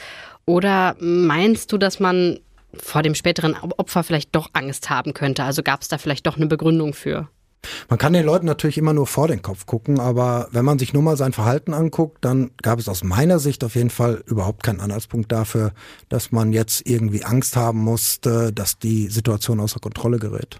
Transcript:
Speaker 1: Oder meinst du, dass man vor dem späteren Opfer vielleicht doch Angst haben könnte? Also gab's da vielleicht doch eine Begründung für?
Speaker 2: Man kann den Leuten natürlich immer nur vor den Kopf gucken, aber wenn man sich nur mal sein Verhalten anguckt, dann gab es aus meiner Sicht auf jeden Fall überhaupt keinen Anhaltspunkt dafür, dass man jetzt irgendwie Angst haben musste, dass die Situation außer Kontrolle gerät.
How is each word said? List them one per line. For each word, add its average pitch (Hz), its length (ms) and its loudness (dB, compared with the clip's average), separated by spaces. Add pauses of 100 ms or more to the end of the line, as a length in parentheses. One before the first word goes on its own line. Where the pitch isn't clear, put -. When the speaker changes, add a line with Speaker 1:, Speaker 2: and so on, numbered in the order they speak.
(460)
Speaker 1:
Oder 185 540 2
meinst 175 720 2
du, 214 60 2
dass 190 220 0
man 180 400 2 (360)
vor - 280 -2
dem 156 120 2
späteren 165 400 0
Opfer - 480 -2
vielleicht 160 320 -2
doch 151 160 -2
Angst 139 380 -6
haben 139 240 -2
könnte? 139 320 -2
Also 139 180 -2
gab's 139 240 -2
da 156 100 -4
vielleicht 143 300 -4
doch 156 80 -2
eine 156 120 0
Begründung 160 460 0
für? 151 360 -6 (580)
Speaker 2:
Man 120 100 2
kann 147 140 2
den 175 140 4
Leuten 170 200 2
natürlich 151 320 0
immer 156 140 2
nur 147 160 2
vor 151 220 2
den 117 120 -2
Kopf - 240 -10
gucken, 135 340 0
aber 120 520 0
wenn 117 140 2
man 143 140 4
sich 127 120 -2
nur 143 120 4
mal 160 120 2
sein 131 160 0
Verhalten 123 420 0
anguckt, 156 520 0
dann 127 260 2 (100)
gab 117 180 0
es 110 100 -6
aus 92 140 -4
meiner 135 360 4
Sicht 139 240 -2
auf 117 120 -2
jeden 120 160 2
Fall 120 340 0
überhaupt 104 380 -2
keinen 98 180 -2
Anhaltspunkt 107 500 -4
dafür, 110 400 0 (380)
dass - 240 -4
man 110 180 2
jetzt 110 340 -2
irgendwie 110 380 0
Angst 123 320 0
haben 117 240 2
musste, 117 720 0
dass 104 280 -6
die 110 280 0
Situation 110 540 0
außer 107 180 -4
Kontrolle 117 400 -2
gerät. 104 400 -8